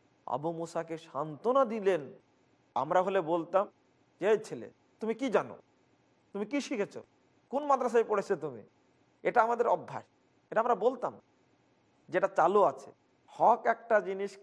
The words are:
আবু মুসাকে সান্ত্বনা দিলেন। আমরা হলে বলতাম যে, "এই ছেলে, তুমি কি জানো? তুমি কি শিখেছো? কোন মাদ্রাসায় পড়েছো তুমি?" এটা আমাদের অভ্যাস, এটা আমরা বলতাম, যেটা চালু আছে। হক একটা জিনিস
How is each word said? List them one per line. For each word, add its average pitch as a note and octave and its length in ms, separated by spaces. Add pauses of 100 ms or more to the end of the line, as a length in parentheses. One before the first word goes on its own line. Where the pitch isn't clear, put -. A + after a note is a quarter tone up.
(260)
আবু D3 260
মুসাকে E3 460
সান্ত্বনা D#3 680
দিলেন। F#3+ 480 (640)
আমরা D#3+ 260
হলে F#3+ 200
বলতাম E3+ 460 (520)
যে, G3 120
"এই A3 60
ছেলে, C#3 340 (280)
তুমি A3 140
কি A#3+ 160
জানো? C#3 260 (800)
তুমি G3+ 120
কি C4 160
শিখেছো? G3+ 420 (460)
কোন C#4+ 160
মাদ্রাসায় B3 380
পড়েছো G3 320
তুমি?" C#3 280 (600)
এটা G3+ 180
আমাদের A#3 260
অভ্যাস, D#3 360 (480)
এটা G#3+ 100
আমরা A#3+ 140
বলতাম, F#3+ 440 (880)
যেটা F3+ 180
চালু F#3+ 360
আছে। - 280 (360)
হক A3+ 400
একটা A3+ 320
জিনিস G3 440